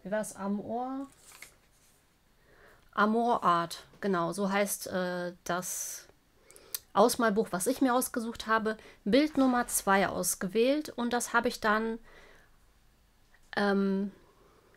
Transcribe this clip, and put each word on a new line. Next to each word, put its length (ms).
wie 80
war's? 240
Amor? 720
Amor 500
Art, 420
genau, 320
so 180
heißt, 360
äh, 460
das 640
Ausmalbuch, 580
was 160
ich 140
mir 140
ausgesucht 520
habe, 300
Bild 320
Nummer 300
zwei 420
ausgewählt 840
und 220
das 200
habe 160
ich 120
dann, 380
ähm, 560